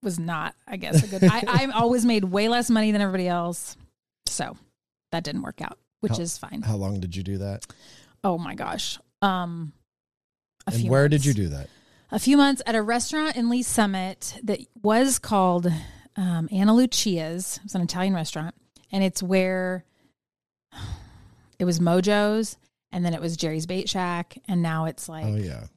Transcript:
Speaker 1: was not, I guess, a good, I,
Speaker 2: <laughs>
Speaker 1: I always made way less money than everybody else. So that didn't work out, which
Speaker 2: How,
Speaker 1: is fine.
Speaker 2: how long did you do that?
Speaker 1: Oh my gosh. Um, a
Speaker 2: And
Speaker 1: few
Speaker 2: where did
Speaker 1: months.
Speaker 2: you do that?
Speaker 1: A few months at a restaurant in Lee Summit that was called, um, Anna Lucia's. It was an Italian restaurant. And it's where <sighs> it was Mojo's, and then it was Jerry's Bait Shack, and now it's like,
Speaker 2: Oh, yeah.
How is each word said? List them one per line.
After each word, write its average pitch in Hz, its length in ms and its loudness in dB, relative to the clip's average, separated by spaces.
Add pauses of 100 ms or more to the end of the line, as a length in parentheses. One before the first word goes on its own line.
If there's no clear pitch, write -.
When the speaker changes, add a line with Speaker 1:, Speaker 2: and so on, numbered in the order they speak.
Speaker 1:
was 180 160 -4
not, 165 360 -4 (120)
I - 120 -10
guess, 160 240 4
a 208 60 -2
good, 190 160 0
I, 220 220 6
Speaker 2:
<laughs> 247 200 2
Speaker 1:
I 269 80 -4
always 233 320 4
made 214 180 4
way 196 240 2
less 240 220 2
money 214 220 4
than 208 100 2
everybody 185 260 0
else. 175 480 -4 (520)
So - 280 -8 (540)
that 165 140 -4
didn't 151 180 -8
work - 180 -10
out, - 180 -10 (220)
which - 120 -2
Speaker 2:
How, 113 80 -4
Speaker 1:
is 170 180 -6
fine. - 240 -10
Speaker 2:
how 110 140 0
long 98 240 -2
did 87 140 -6
you 95 80 -6
do 98 160 -6
that? 98 280 -8 (580)
Speaker 1:
Oh 180 140 0
my - 160 -10
gosh. - 440 -8 (220)
Um, 175 540 -4 (920)
a - 40 -4
Speaker 2:
And 117 100 0
Speaker 1:
few 113 100 2
Speaker 2:
where 139 180 6
did 151 80 4
Speaker 1:
months. 143 100 2
Speaker 2:
you 143 80 4
do 98 140 0
that? 69 200 -8 (440)
Speaker 1:
A 220 60 0
few 277 200 6
months 277 280 4
at 233 100 0
a 220 40 2
restaurant 233 560 -2
in 233 140 0
Lee 247 120 0
Summit 190 840 -2
that 208 160 -2 (220)
was 240 360 4
called, 180 520 2 (460)
um, 170 340 -2
Anna 208 240 4
Lucia's. 185 840 0
It - 60 -20
was 202 100 -10
an 180 80 0
Italian 185 320 0
restaurant. 160 400 -6 (360)
And 196 140 0
it's 185 180 -2
where 185 600 0 (880)
<sighs> - 840 -16
it 190 60 -2
was 175 140 2
Mojo's, 208 800 2 (340)
and 180 140 -4
then 175 100 0
it 151 60 -6
was 170 160 -4
Jerry's 160 300 -4
Bait 185 220 -4
Shack, 175 500 -4 (100)
and 175 140 0
now 160 240 -2
it's - 220 -8
like, 160 180 -10
Speaker 2:
Oh, 107 100 -2
yeah. 85 280 -6 (120)